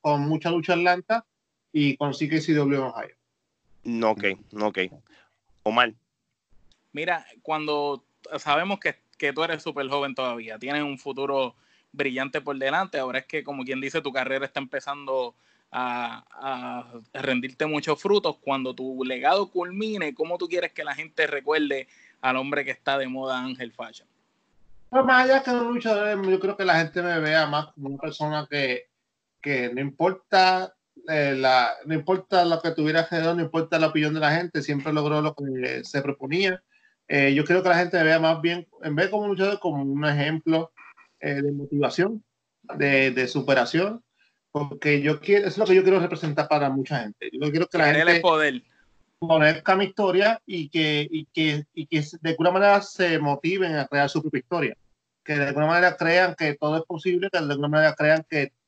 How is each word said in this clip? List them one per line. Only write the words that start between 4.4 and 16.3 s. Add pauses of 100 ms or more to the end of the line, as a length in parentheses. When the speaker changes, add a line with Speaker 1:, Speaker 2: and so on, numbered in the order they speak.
Speaker 2:
no,
ok. (880)
Omar. (1000)
Speaker 3:
Mira, (160)
cuando (360)
sabemos
que, (240)
que
tú
eres
súper
joven
todavía,
tienes
un
futuro (380)
brillante
por
delante,
ahora
es
que,
como
quien
dice,
tu
carrera
está
empezando (360)
a, (880)